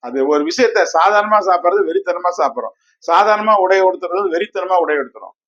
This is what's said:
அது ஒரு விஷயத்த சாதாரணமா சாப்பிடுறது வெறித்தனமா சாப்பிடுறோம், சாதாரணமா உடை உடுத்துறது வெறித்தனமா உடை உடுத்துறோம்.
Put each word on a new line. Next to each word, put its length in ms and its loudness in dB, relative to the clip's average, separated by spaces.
அது 120 -6
ஒரு 160 2
விஷயத்த 340 0
சாதாரணமா 500 2
சாப்பிடுறது 420 0
வெறித்தனமா 420 -2
சாப்பிடுறோம், 340 -4
சாதாரணமா 540 2
உடை 240 4
உடுத்துறது 480 -2
வெறித்தனமா 500 -4
உடை 180 -2
உடுத்துறோம். 320 -14